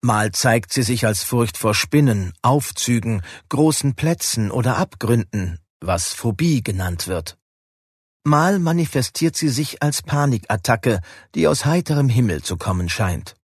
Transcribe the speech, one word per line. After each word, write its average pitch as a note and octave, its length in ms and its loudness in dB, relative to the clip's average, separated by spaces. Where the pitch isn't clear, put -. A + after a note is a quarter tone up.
Mal G#2+ 300 2
zeigt A#2 420 0
sie C3 120 0
sich A#2 220 0
als G#2+ 180 -2
Furcht A#2 320 -2
vor G#2+ 180 0
Spinnen, G#2 680 2
Aufzügen, A#2+ 800 0
großen D3 480 2
Plätzen D3+ 560 -2
oder B2 240 0
Abgründen, G#2 840 0
was F2+ 320 -2
Phobie B2 500 0
genannt F#2 460 -4
wird. E2+ 280 -6
Mal E3 380 2
manifestiert D#3+ 760 0
sie D#3+ 120 0
sich C#3 340 -4
als D3 200 -2
Panikattacke, A#2 1000 0
die D#3+ 140 2
aus D3 160 0
heiterem D3 440 2
Himmel G#2+ 340 2
zu F2+ 140 -6
kommen F2+ 320 -2
scheint. F2 460 -4